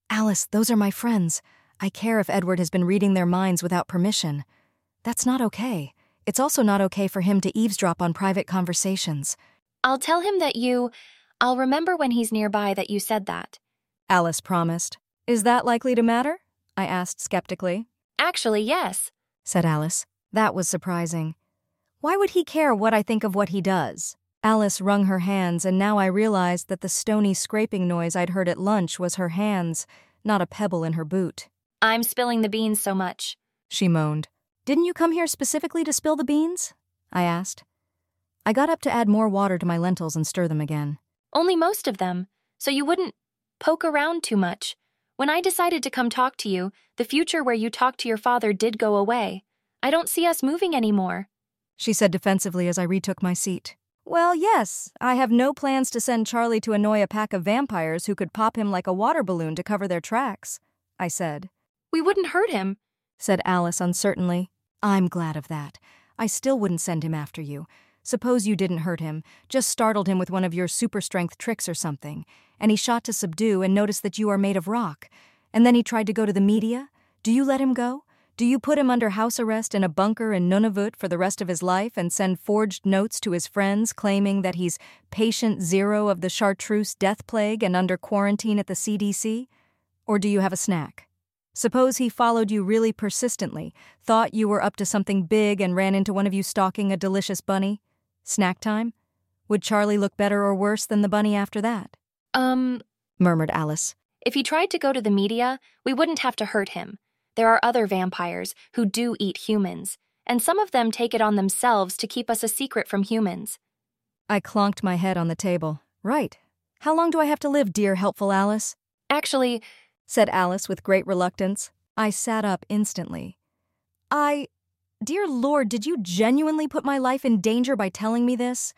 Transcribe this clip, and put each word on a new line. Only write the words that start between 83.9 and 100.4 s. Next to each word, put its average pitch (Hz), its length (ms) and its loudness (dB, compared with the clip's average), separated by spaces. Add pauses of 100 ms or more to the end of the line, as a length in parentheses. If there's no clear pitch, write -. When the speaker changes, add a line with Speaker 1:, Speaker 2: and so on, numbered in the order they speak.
Speaker 1:
claiming 196 480 0
that 185 140 -2
he's 175 240 -2 (320)
patient 220 500 0
zero 202 480 2
of 180 120 0
the 180 100 -2
chartreuse 208 640 0
death 202 320 0
plague 220 360 0
and 180 120 2
under 185 200 2
quarantine 208 600 0
at 202 100 -2
the 185 80 -6
C 208 220 -2
D 202 160 0
C? 226 340 -4 (600)
Or 208 100 2
do 196 100 0
you 202 140 2
have 190 100 2
a 190 60 -6
snack?" - 500 -4 (460)
Suppose 254 440 2
he 247 120 0
followed 233 400 2
you 208 140 0
really 220 280 2
persistently, - 800 -6 (280)
thought 226 320 2
you 220 140 2
were 202 160 2
up 202 140 -2
to 202 80 -4
something 196 380 0
big 208 380 2
and 180 140 0
ran 190 180 2
into 196 200 0
one 196 120 0
of 190 80 0
you 196 80 -2
stalking 196 500 0
a 196 60 0
delicious 190 440 -2
bunny? 196 400 -2 (420)
Snack 185 360 0
time? 220 340 -2 (540)
Would 208 140 0
Charlie 208 360 2
look 202 200 0
better 202 240 2